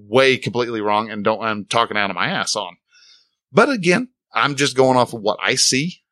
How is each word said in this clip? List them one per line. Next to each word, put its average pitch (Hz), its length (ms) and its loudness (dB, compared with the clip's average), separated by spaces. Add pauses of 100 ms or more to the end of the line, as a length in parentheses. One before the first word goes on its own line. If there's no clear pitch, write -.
way 127 300 4
completely 117 440 -4
wrong 104 280 0
and 107 140 -8
don't, 107 180 0
I'm 107 240 -4
talking 117 300 0
out 101 140 -2
of 92 60 -8
my 92 120 -2
ass 151 280 -4
on. 92 200 -8 (760)
But 220 180 4
again, 202 400 0 (240)
I'm 131 220 0
just 135 200 0
going 131 220 4
off 123 160 2
of 113 80 -10
what 101 200 -2
I 107 140 0
see 139 460 0 (100)